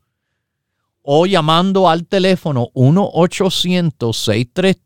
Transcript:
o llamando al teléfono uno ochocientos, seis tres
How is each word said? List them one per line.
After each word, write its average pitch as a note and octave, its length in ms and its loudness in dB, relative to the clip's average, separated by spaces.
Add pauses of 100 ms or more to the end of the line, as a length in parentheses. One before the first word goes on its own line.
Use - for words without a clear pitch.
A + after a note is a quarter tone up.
(1040)
o D3+ 240 2
llamando F#3 600 2
al E3 180 -2
teléfono F#3 640 -2
uno D3 400 2
ochocientos, F3 1040 -2
seis A2+ 360 -4
tres F#3 320 0